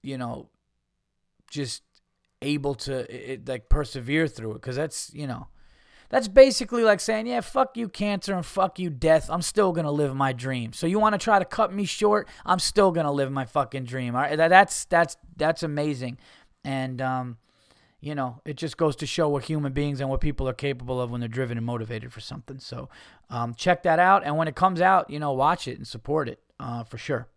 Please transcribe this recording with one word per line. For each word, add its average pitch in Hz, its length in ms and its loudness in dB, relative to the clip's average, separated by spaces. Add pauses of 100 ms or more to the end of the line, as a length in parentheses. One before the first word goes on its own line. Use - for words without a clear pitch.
you 135 160 -10
know, 120 300 -10 (1040)
just 143 320 -8 (580)
able 143 340 -2
to, 131 240 -6 (140)
it, 120 180 -14
it, 120 160 -10
like, 127 220 -10
persevere 143 580 0
through 113 280 -8
it, 117 60 -16
'cause 127 140 -10
that's, - 380 -8
you 143 140 -10
know, - 200 -10 (640)
that's 262 180 0
basically 240 560 8
like 208 160 6
saying, 220 280 -4
"Yeah, 240 140 -2
fuck 262 340 -2
you, 233 140 -6
cancer, 202 440 -4
and 175 120 -4
fuck 190 340 -2
you, 180 100 -4
death. 156 400 2
I'm 170 120 -2
still 190 320 2
gonna 160 180 -2
live 143 240 0
my 135 180 0
dream. 123 380 -6
So - 160 -4
you 196 120 0
wanna 214 180 2
try 208 200 2
to 185 80 2
cut - 280 -2
me 202 120 -2
short? 208 420 2 (180)
I'm - 140 2
still 196 320 4
gonna 156 200 0
live 139 200 0
my 135 140 -4
fucking 135 400 -2
dream." 123 300 -6
All 127 60 0
right? 147 160 -2
That, 165 100 6
that's, 185 380 6
that's, 170 320 2 (180)
that's 156 280 0
amazing. 143 540 -4 (460)
And, 131 380 -6
um, 127 360 -4 (640)
you 151 140 -10
know, 127 320 -6
it 147 120 -8
just 160 200 -8
goes 151 200 2
to 143 100 -8
show 160 200 0
what 143 180 0
human 147 280 -2
beings 143 260 -2
and 135 100 -4
what 135 120 0
people 143 260 0
are 127 60 -2
capable 127 480 -4
of 120 80 -4
when 120 100 -6
they're 120 80 -4
driven 117 300 -4
and 113 80 -4
motivated 117 480 -8
for 107 80 -18
something. 135 380 -14
So, 120 300 -14 (420)
um, 120 240 -6
check 180 280 0
that 165 140 2
out. 185 260 6
And 147 140 -2
when 160 100 0
it 151 80 -8
comes 185 240 2
out, 185 300 4
you 147 100 -10
know, 147 140 -2
watch 143 340 0
it 127 100 -10
and 113 100 -14
support 139 420 -4
it, - 100 -12 (200)
uh, 120 240 -10
for 113 160 -14
sure. 127 380 -6